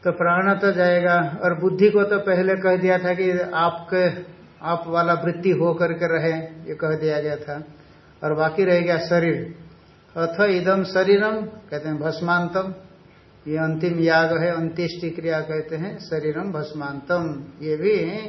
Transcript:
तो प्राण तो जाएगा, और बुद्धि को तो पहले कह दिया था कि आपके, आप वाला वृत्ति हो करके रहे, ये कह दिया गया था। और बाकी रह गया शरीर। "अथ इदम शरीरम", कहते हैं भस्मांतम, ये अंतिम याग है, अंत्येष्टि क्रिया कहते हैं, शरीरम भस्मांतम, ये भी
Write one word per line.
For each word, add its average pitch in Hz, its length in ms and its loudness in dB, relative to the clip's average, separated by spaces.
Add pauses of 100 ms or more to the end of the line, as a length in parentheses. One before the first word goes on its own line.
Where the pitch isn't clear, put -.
तो 180 80 2
प्राण 185 460 2
तो 196 140 2
जाएगा, 175 720 2
और 175 160 0
बुद्धि 185 300 4
को 208 120 4
तो 202 160 2
पहले 190 360 2
कह 185 220 2
दिया 180 220 2
था 180 160 0
कि 180 240 0 (160)
आपके, 170 680 0 (400)
आप 165 240 -4
वाला 170 260 2
वृत्ति 170 380 0
हो 160 240 2
करके 165 320 -2
रहे, 160 340 0
ये 160 340 -12
कह 156 140 -4
दिया 156 320 0
गया 151 160 -4
था। 147 280 -10 (600)
और 151 100 0
बाकी 156 300 2
रह 180 160 4
गया 170 180 2
शरीर। 170 560 0 (640)
"अथ 165 240 -2
इदम 190 440 2
शरीरम", 202 580 2
कहते 151 460 -10
हैं 151 100 -4
भस्मांतम, 175 760 -2 (760)
ये 156 80 -2
अंतिम 160 440 -2
याग 165 380 4
है, 170 180 0
अंत्येष्टि 165 540 -4
क्रिया 160 300 -4
कहते 156 360 -6
हैं, 180 220 -8
शरीरम 156 540 -6
भस्मांतम, 151 920 -6 (180)
ये 156 140 -2
भी 185 520 0